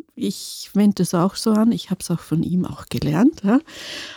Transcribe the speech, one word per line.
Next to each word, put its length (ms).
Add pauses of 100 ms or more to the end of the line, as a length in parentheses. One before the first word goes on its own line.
(160)
ich 580
wende 300
es 100
auch 220
so 160
an, 200
ich 200
hab's 200
auch 80
von 240
ihm 220
auch 220
gelernt, 560
ja. 160 (580)